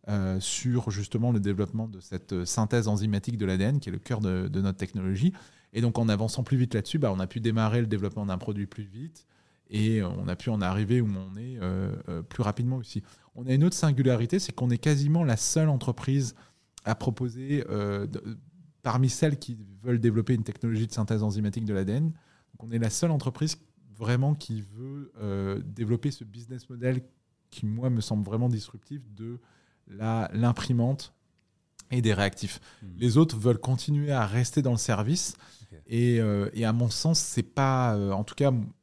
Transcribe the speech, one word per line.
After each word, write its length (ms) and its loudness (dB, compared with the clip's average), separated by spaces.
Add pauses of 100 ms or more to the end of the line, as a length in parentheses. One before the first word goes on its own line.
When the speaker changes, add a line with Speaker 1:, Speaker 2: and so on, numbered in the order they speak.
Speaker 1:
euh, 320 0
sur 500 -2
justement 420 0
le 80 2
développement 480 -2
de 120 -14
cette 440 -6
synthèse 420 0
enzymatique 500 0
de 100 0
l'A 100 2
D 80 2
N, 160 2
qui 80 -10
est 40 -6
le 60 -6
cœur 220 -4
de, 260 0
de 140 -2
notre 180 0
technologie. 540 0 (400)
Et 80 -2
donc, 180 0
en 100 2
avançant 360 0
plus 120 0
vite 180 2
là-dessus, 240 0
bah, 140 2
on 60 -2
a 80 0
pu 140 -6
démarrer 400 2
le 60 0
développement 400 -2
d'un 120 -2
produit 280 -4
plus 180 -12
vite 420 -16 (440)
et, 320 2
euh, 60 -2
on 200 -4
a 80 -2
pu 140 -6
en 100 0
arriver 400 2
où 80 2
on 280 -6
est, 240 -10
euh, 320 -2 (160)
euh, 140 -6
plus 200 -6
rapidement 340 0
aussi. 260 -8 (320)
On 120 -10
a 80 2
une 100 6
autre 120 2
singularité, 640 2
c'est 140 -4
qu'on 180 0
est 80 2
quasiment 460 2
la 120 2
seule 320 2
entreprise 680 0 (480)
à 100 0
proposer, 760 -2
euh, 360 0
de, 160 -8 (600)
parmi 260 2
celles 300 2
qui 180 -10 (260)
veulent 180 2
développer 340 4
une 100 0
technologie 420 0
de 60 -10
synthèse 320 0
enzymatique 400 0
de 100 0
l'A 100 2
D 80 0
N, 120 2
donc 640 -8
on 20 -12
est 80 -2
la 120 2
seule 200 0
entreprise 460 0 (400)
vraiment 380 2
qui 280 -6
veut, 580 -14
euh, 440 -2
développer 460 -2
ce 140 -12
business 440 -16
model 360 -2 (460)
qui, 160 -6
moi, 220 -2
me 120 2
semble 240 0
vraiment 240 0
disruptif 520 -6 (140)
de 240 -12 (480)
la, 460 -2
l'imprimante 800 0 (800)
et 100 2
des 140 4
réactifs. 460 0 (220)
Speaker 2:
Hmm. 40 -16 (100)
Speaker 1:
Les 200 4
autres 200 6
veulent 220 4
continuer 520 0
à 160 2
rester 360 2
dans 100 2
le 60 2
service. 560 0 (280)
Speaker 2:
Ok. 240 -20
Speaker 1:
Et, 340 4
euh, 340 2
et 100 -2
à 80 2
mon 160 2
sens, 320 2
c'est 220 -2
pas, 520 2
euh, 180 0
en 120 -2
tout 100 -12
cas 180 4 (300)